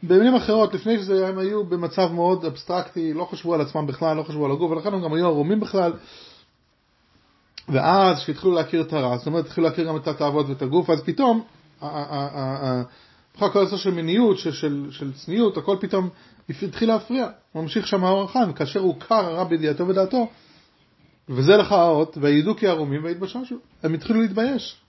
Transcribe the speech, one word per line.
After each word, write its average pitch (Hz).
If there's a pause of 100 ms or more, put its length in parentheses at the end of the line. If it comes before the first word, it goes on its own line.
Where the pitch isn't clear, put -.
במילים 196
אחרות, 214
לפני 214
שזה, 190
הם 190
היו 202
במצב 175
מאוד 175
אבסטרקטי, 165
לא 170
חשבו 170
על 156
עצמם 147
בכלל, 156
לא 156
חשבו 151
על 139
הגוף, 160
ולכן 170
הם 190
גם 156
היו 170
ערומים 165
בכלל. 190 (1800)
ואז, 180
כשהתחילו 165
להכיר 165
את 156
הרע, 127
זאת 123
אומרת, 156
התחילו 170
להכיר 160
גם 156
את 147
התאוות 143
ואת 139
הגוף, 151
אז 160
פתאום, 226 (360)
ה-, 147
ה-, 151
ה-, 143
ה-, 135
ה-, - (540)
בכלל 202
כל 202
הנושא 196
של 190
מיניות, 185
של, 160
של, 143
של 139
צניעות, 196
הכל 190
פתאום 190 (400)
התחיל 202
להפריע. 226 (240)
הוא 160
ממשיך 196
שם 190
האור 190
החיים, 196
כאשר 147
הוא 185
קר -
הרע 180
בידיעתו 160
ודעתו, 190 (1000)
וזה 135
לך 202
האות, 160
וידעו 151
כי 214
ערומים 156
ויתבששו. 190 (260)
הם 233
התחילו 220
להתבייש. 226 (120)